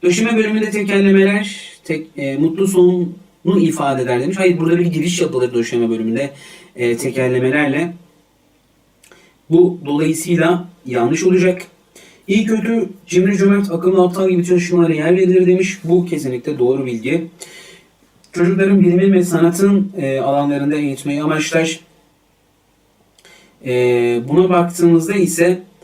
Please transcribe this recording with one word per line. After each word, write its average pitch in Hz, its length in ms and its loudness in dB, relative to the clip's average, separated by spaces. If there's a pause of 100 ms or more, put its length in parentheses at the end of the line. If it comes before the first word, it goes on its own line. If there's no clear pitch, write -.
Döşeme 214 340 0
bölümünde 214 340 0
tekerlemeler, 196 880 0 (240)
tek, 156 220 -6 (100)
e, 139 200 -6
mutlu 165 320 0
sonu 180 920 0
ifade 139 420 -2
eder 123 180 -2
demiş. 175 180 -4
Hayır, 180 200 2
burada 165 200 0
bir 175 80 2
giriş 165 340 -2
yapılır 127 340 -2
döşeme 117 360 -2
bölümünde, 113 400 -4 (460)
e, 120 200 -2
tekerlemelerle. 131 960 -2 (1600)
Bu 180 360 4
dolayısıyla 165 840 0 (180)
yanlış 131 380 -2
olacak. 180 380 2 (640)
İyi 208 160 2
kötü, 220 440 -2 (180)
cimri 185 320 0
cömert, 196 320 2
akıllı 185 320 0
aptal 180 280 0
gibi 175 140 0
çalışmalara 175 500 2
yer 156 220 2
verilir 185 300 4
demiş. 180 380 0
Bu 175 220 2
kesinlikle 135 520 -6
doğru 131 280 0
bilgi. 131 400 -4 (1040)
Çocukların 190 480 2
bilimin 180 320 4
ve 185 100 4
sanatın, 175 760 0
e, 135 200 -2
alanlarında 143 580 -2
eğitmeyi 143 460 -6
amaçlar. 156 580 -2 (1900)
E, 120 600 2
buna 175 200 2
baktığımızda 175 680 2
ise 180 480 0 (220)